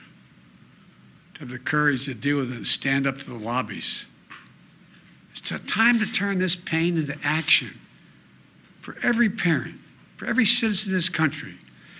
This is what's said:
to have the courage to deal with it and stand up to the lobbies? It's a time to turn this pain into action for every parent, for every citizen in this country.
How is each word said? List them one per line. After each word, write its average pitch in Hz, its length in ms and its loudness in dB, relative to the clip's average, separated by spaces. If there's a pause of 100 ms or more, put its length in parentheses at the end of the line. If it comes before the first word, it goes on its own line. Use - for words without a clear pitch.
(1300)
to - 60 -18
have 131 80 -10
the 123 100 -8
courage 147 460 2
to 131 100 -6
deal 139 220 0
with 127 160 0
it 123 40 -6
and 107 100 -8
stand 139 400 0
up 135 140 -2
to - 100 -12
the 123 60 -8
lobbies? 110 680 -4 (1300)
It's - 160 -10
a - 100 -4
time 233 400 4
to 185 120 -2
turn 196 260 0
this 180 180 2
pain 165 420 0
into 143 260 -2
action 147 480 0 (1080)
for - 200 -12
every 233 280 4
parent, 127 460 0 (420)
for - 80 -10
every 233 180 2
citizen 202 460 2
in 190 80 2
this 170 100 2
country. - 480 -2 (440)